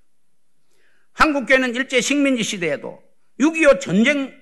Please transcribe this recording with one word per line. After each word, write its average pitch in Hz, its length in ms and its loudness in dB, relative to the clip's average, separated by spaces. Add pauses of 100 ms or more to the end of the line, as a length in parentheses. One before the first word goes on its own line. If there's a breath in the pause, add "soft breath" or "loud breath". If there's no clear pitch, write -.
(1120)
한국 277 360 0
교회는 262 280 0
일제 262 240 -2
식민지 269 440 0
시대에도 139 600 -8 (380)
육이오 320 380 4
전쟁 254 640 0